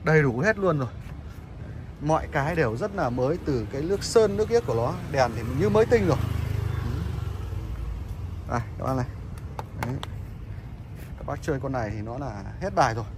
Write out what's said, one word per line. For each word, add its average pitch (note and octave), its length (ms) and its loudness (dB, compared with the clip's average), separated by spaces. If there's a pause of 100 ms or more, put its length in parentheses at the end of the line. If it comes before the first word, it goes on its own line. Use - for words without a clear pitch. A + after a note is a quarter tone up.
Đầy D#3 180 8
đủ B2+ 180 4
hết G#3 180 4
luôn F3+ 220 2
rồi. B2 100 -2 (1120)
Mọi D#3 300 2
cái D3+ 240 2
đều A#2+ 220 4
rất G3+ 180 -2
là D#3+ 140 2
mới, B2+ 360 2
từ A#2+ 260 0
cái C#3 100 -4
nước F#3+ 220 0
sơn, G#3 340 6
nước G#3+ 120 0
yếc A#3 160 4
của - 80 0
nó. A#2 200 2 (180)
Đèn C3 240 6
thì A#2+ 60 -4 (180)
như G3+ 100 4
mới G#3+ 160 6
tinh A3 220 6
rồi. D#3 100 6 (2250)
Đây, A#2+ 120 0 (160)
các - 80 -4
bác C3 100 0
này. B2+ 100 0 (760)
Đấy. C3 140 -4 (1200)
Các - 80 -10
bác C#3 160 -6
chơi C#3+ 180 0
con C3+ 120 -4
này A#2+ 180 -2
thì G#2+ 120 -4
nó A#2 160 -6
là A2 260 -6 (180)
hết G3 140 -4
bài B2+ 200 4
rồi. A2 100 -4 (120)